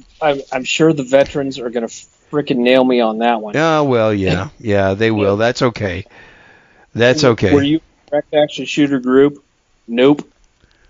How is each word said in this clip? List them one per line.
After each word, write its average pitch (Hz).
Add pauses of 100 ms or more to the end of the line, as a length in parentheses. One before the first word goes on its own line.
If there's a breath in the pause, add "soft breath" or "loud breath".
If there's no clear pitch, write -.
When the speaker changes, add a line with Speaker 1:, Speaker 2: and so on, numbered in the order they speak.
(200)
Speaker 1:
I'm, 143 (100)
I'm 131
sure 160
the 143
veterans 135
are 123
gonna 113
frickin' -
nail 127
me 127
on 110
that 117
one. 107
Speaker 2:
Oh, 156
well, 113
yeah, 95
Speaker 1:
<laughs> -
Speaker 2:
yeah, 98
they 113
will. 104
Speaker 1:
Yeah. 107
Speaker 2:
That's 123
okay. 104 (880 soft breath)
That's 123
okay. 110
Speaker 1:
Were 143
you 151 (260)
a -
direct 147
action 147
shooter 139
group? 135 (440)
Nope. 127 (640)